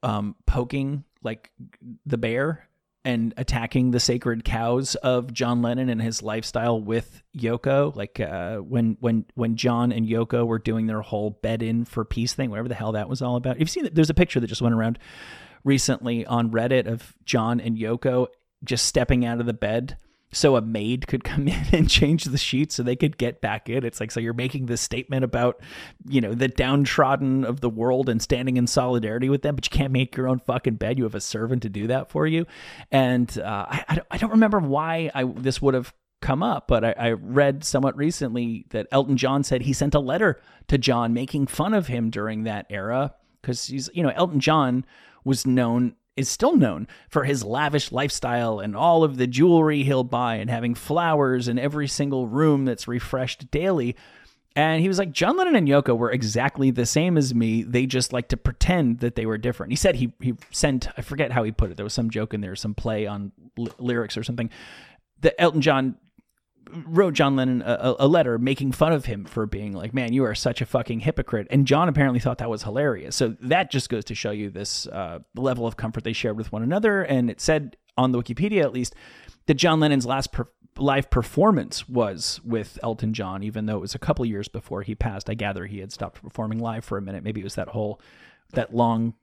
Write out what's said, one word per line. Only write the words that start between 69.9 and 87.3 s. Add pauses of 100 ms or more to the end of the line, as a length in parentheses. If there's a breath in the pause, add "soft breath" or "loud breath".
"Man,
you
are
such
a
fucking
hypocrite."
And
John
apparently
thought
that
was
hilarious.
So
that
just
goes
to
show
you
this,
uh, (160)
level
of
comfort
they
shared
with
one
another.
And
it
said (220)
on
the
Wikipedia,
at
least, (540 loud breath)
that
John
Lennon's
last
per-, (280)
live
performance
was
with
Elton
John,
even
though
it
was
a
couple
years
before
he
passed.
I
gather
he
had
stopped
performing
live
for
a
minute.
Maybe